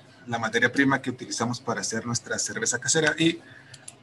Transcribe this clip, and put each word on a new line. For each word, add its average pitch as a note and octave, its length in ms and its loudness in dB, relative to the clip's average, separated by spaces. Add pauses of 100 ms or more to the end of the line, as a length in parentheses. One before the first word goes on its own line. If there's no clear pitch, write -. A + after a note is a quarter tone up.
(260)
la A#2 140 -4
materia A#2 320 2
prima C3+ 320 4
que C3 80 -2
utilizamos A#2+ 500 -4
para G#2 200 -2
hacer A2 220 -4
nuestra A#2 360 -4
cerveza A2 400 -2
casera. D#3 380 2
Y E3 220 2 (640)